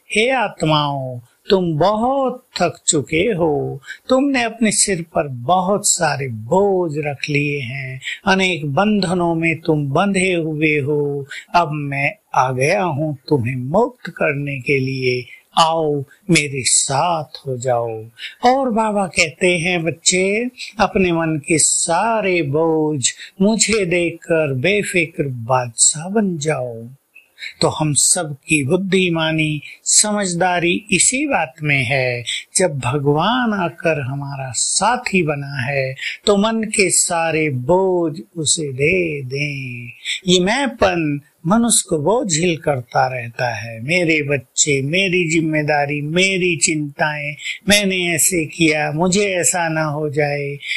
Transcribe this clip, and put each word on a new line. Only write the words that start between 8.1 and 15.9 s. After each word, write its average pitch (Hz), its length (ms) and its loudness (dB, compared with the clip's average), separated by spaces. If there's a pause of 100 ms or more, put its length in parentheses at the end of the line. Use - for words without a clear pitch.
अनेक 185 380 2
बंधनों 175 680 2
में 165 240 0
तुम 151 280 0
बंधे 185 460 2
हुए 156 460 0
हो। 143 480 -2 (280)
अब 170 160 4
मैं 143 440 -2 (200)
आ 131 160 4
गया 151 320 2
हूँ 156 340 -2 (120)
तुम्हें 131 260 0
मुक्त 180 540 -2
करने 143 500 -4
के 139 200 0
लिए, 127 460 -2 (320)
आओ 160 460 2 (260)